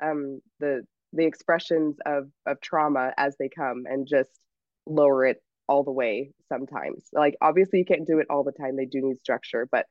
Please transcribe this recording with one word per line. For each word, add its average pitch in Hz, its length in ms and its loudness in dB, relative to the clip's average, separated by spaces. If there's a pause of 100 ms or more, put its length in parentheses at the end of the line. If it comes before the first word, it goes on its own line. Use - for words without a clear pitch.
um, 143 400 -4 (180)
the, 143 220 -2 (320)
the 160 120 2
expressions 160 800 0
of, 143 240 -4 (180)
of 143 140 -4
trauma 147 560 0
as 139 200 0
they 135 120 -4
come 127 360 -6
and 135 220 -6
just 135 220 2 (580)
lower 143 380 4
it 127 180 0 (240)
all 143 160 4
the 139 80 -6
way 131 400 -2 (160)
sometimes. 123 640 -8
Like, 147 300 2
obviously 185 380 4
you 180 60 2
can't 160 220 0
do 160 120 4
it 151 100 0
all 143 160 0
the 139 80 -4
time. 135 240 -6
They 135 80 -4
do 131 160 -4
need 131 160 -2
structure, 123 520 -4
but 123 220 0